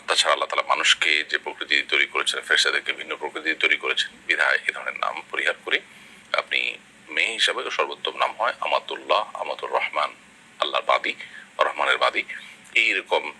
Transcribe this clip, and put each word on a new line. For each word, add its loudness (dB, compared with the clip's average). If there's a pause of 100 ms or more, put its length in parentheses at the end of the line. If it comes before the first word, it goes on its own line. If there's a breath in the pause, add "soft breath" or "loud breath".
তাছাড়া 4
আল্লাহ 2
তাআলা -2
মানুষকে 2
যে -2
প্রকৃতি -2
তৈরি 2
করেছেন, -2
ফেরেশতাদেরকে 0
ভিন্ন -6
প্রকৃতি -4
তৈরি 2
করেছেন, -2 (160)
বিধায় 4 (100)
এ -4
ধরনের -8
নাম -2
পরিহার 0 (100)
করে 0 (520 loud breath)
আপনি -2 (300)
মেয়ে 0
হিসাবে 0
সর্বোত্তম -2
নাম 0
হয় 2
আমাতুল্লাহ, 0
আমাতুর -6
রহমান, 0 (500)
আল্লাহর 0
বাদী, 0 (440 loud breath)
রহমানের 2
বাদী, 2 (520 loud breath)
এইরকম 2